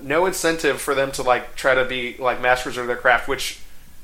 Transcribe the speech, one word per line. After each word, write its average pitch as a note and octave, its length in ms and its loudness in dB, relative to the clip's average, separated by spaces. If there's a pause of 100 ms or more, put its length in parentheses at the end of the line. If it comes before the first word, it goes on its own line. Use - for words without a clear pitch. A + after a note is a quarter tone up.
no D3+ 240 2
incentive E3 560 0
for C#3+ 140 0
them C3+ 160 0
to, C3+ 100 -6
like, B2 340 0
try C3 200 4
to B2+ 100 4
be, B2 320 -6
like, B2 240 -2
masters B2+ 360 2
of B2 100 -4
their A#2+ 80 -2
craft, A#2 320 4
which - 320 -4 (440)